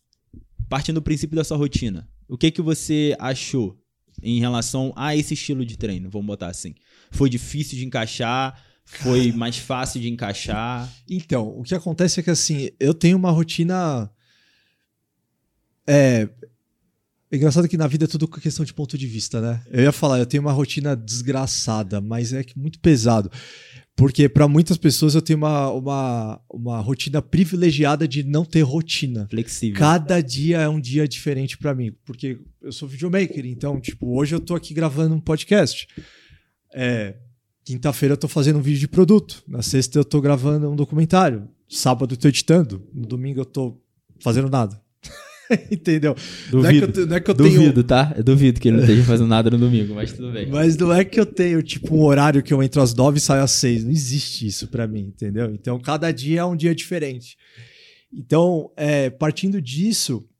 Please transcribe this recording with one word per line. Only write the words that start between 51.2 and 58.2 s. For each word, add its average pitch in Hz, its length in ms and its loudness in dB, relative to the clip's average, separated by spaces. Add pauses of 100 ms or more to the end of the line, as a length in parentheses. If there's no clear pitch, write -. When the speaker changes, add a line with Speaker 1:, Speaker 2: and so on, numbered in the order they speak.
Speaker 2:
tenho, 175 380 0
tipo, - 340 -4
um 156 60 6
horário 143 400 6
que 139 100 -2
eu 135 100 2
entro 135 200 2
às 120 120 4
nove 139 220 4
e 147 40 0
saio 139 220 2
às 131 100 2
seis. 120 300 0
Não 113 80 -4
existe 135 560 -4
isso 104 220 -8
pra 117 180 -4
mim, 107 200 -8
entendeu? 107 480 -6
Então, 123 260 -6
cada 151 320 -2
dia 147 300 -2
é - 20 -2
um 180 100 -2
dia 165 200 0
diferente. 147 600 -8 (800)
Então, 160 640 0